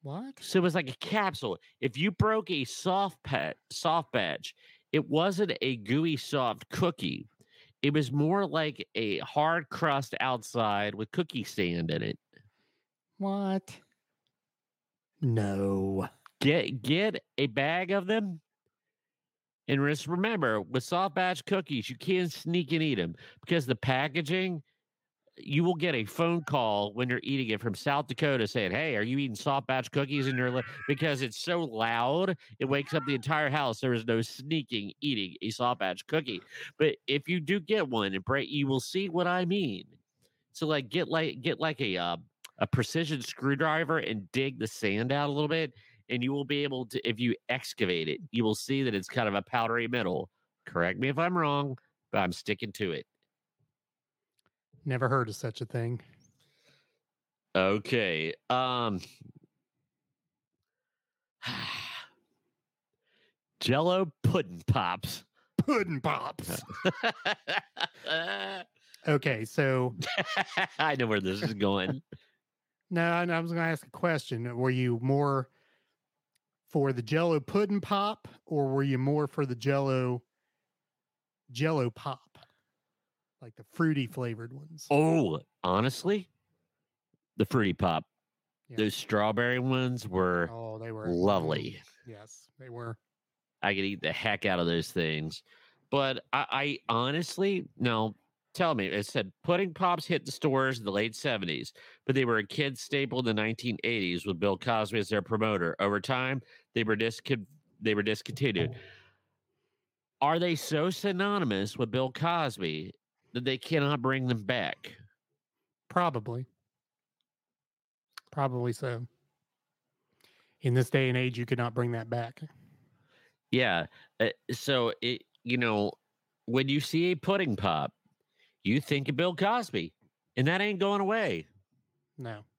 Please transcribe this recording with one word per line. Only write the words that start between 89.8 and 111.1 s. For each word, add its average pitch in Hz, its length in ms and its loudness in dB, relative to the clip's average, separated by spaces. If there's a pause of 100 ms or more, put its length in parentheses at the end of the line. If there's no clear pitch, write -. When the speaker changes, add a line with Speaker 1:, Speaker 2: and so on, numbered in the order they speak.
Speaker 2:
were 90 420 2
Speaker 1:
Oh, 113 300 -10
they 113 140 -10
were 110 160 -6
Speaker 2:
lovely. 87 720 2 (260)
Speaker 1:
Yes, 107 400 -20 (100)
they 131 120 -18
were. 117 280 -10 (640)
Speaker 2:
I 101 140 2
could 98 80 0
eat 98 180 -2
the 78 120 0
heck 104 320 -2
out 92 140 4
of 85 60 4
those 85 260 2
things. 78 520 -2 (480)
But 135 400 0
I, 139 180 0
I 143 380 -2
honestly, 165 800 0 (100)
no, 110 380 0 (380)
tell 170 200 2
me, 101 140 0
it 104 180 -2
said 98 260 -4 (120)
pudding 180 280 2
pops 175 360 0
hit 165 180 0
the 135 60 -8
stores 131 480 0
in 110 60 -8
the 101 60 -2
late 107 240 0
seventies, 90 580 -4 (340)
but 131 80 2
they 131 100 4
were 113 140 4
a 104 80 -2
kid's 139 340 -4
staple 131 380 -2
in 127 60 0
the 113 80 2
nineteen 110 500 0
eighties 92 420 0
with 92 140 -2
Bill 98 180 2
Cosby 113 400 0
as 104 120 -2
their 104 120 2
promoter. 104 580 0
Over 101 220 2
time, 131 400 -2 (320)
they 117 100 0
were 107 140 2
discon-, 113 480 -2 (340)
they 107 140 2
were 104 80 2
discontinued. 107 760 0 (1500)
Are 156 180 4
they 175 160 2
so 156 340 0
synonymous 180 880 0